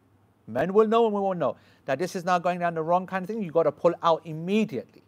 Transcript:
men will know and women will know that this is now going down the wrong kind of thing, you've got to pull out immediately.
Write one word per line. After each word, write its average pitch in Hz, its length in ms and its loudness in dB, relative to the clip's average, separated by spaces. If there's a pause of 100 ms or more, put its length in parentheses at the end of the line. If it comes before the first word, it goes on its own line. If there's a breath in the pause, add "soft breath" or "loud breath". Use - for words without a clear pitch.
(480)
men 139 260 -2
will 220 140 6
know 226 180 2
and 214 80 0
women 202 140 -2
will 190 80 -2
know 139 200 -2 (300 soft breath)
that 135 140 -2
this 175 160 -6
is 170 100 -8
now 180 140 2
going 180 200 -2
down 170 140 -2
the 165 80 -4
wrong 175 240 0
kind 185 180 -6
of 175 60 -10
thing, 220 140 -6
you've 160 100 -8
got 151 100 4
to 147 80 2
pull 175 300 2
out 170 240 2
immediately. 170 840 -4